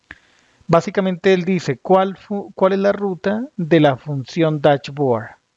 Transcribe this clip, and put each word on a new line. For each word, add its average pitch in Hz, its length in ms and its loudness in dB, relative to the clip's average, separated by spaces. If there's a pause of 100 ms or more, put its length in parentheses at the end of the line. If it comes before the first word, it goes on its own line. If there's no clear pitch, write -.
(680)
Básicamente 190 640 2
él 180 120 0
dice, 165 320 -2
"¿Cuál 190 400 0
fu-, 202 360 -10
cuál 190 200 0
es 196 60 -2
la 196 120 2
ruta 202 540 -4 (100)
de 165 240 2
la 143 160 4
función 151 640 -4
dashboard?". 139 680 0 (280)